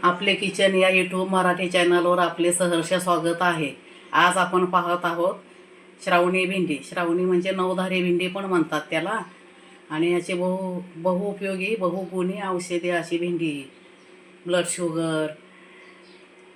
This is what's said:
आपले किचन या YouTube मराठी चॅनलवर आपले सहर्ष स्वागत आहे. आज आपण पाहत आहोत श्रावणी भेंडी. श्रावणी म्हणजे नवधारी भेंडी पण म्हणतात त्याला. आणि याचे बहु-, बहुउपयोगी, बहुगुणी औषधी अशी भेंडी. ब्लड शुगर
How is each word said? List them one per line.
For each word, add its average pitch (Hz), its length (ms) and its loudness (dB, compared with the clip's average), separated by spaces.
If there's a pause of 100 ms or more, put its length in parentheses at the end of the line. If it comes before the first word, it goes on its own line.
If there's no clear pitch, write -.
आपले 185 320 2
किचन 190 400 2
या 190 140 6
YouTube 185 400 2
मराठी 180 400 2
चॅनलवर 175 480 4
आपले 175 360 2
सहर्ष 175 400 0
स्वागत 170 480 0
आहे. 160 320 0 (380)
आज 175 260 4
आपण 185 280 2
पाहत 175 380 0
आहोत 170 320 0 (680)
श्रावणी 180 420 2
भेंडी. 175 380 0
श्रावणी 175 420 -2
म्हणजे 180 260 2
नवधारी 185 500 0
भेंडी 180 260 0
पण 196 180 -6
म्हणतात 160 440 0
त्याला. 180 300 -2 (680)
आणि 160 220 0
याचे 175 220 -2
बहु-, 185 460 -4 (160)
बहुउपयोगी, 190 800 -2
बहुगुणी 185 580 -2 (140)
औषधी 180 420 -4
अशी 170 280 -2
भेंडी. 165 540 -4 (760)
ब्लड 175 220 0
शुगर 160 600 -2 (1300)